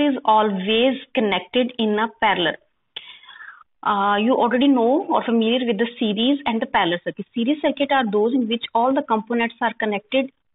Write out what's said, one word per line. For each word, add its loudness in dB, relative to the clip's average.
is -2
always 2
connected -2
in 0
a 0
parallel. 0
Uh, 0
you 2
already 2
know 2
or 0
familiar 0
with -2
the 0
series 0
and -2
the -4
parallel 0
circuit. -8
Series -2
circuit -2
are 0
those 0
in 0
which -4
all 2
the 0
components -2
are 0
connected -2